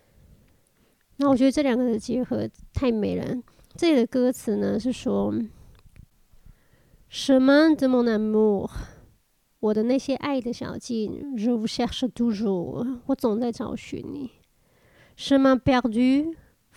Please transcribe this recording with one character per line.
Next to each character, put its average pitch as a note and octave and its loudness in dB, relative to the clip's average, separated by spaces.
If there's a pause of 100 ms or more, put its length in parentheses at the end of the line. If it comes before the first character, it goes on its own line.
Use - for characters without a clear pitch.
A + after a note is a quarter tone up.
(1160)
那 C#4+ 2
我 C#4 6
觉 B3+ 4
得 C4+ 6
这 D4+ 0
两 B3 2
个 B3 0
的 A3 -2
结 A#3+ -4
合 A3 -4 (280)
太 B3 0
美 G3 -2
了。 A#3+ -6 (340)
这 E4+ 2
里 D4+ 6
的 A3+ 4
歌 B3+ 0
词 A3+ -4
呢， G3+ -2
是 A#3+ -4
说， G3+ -2 (1800)
“Chemin C#4 4
de C4+ 0
mon B3 4
amour， G#3+ 2 (880)
我 G#3+ 0
的 G#3+ 0
那 B3+ 2
些 C4 -4
爱 C#4 -4
的 A#3 -6
小 B3 -10
径， A#3 -8
je A3 0
vous A3+ 0
cherche A#3+ -4
toujours， A#3 -2
我 C4+ 0
总 A3 -2
在 A#3+ -4
找 - -8
寻 - -12 (120)
你。 C#4 -12 (840)
Chemin C4+ 4
perdu, C4 2 (400)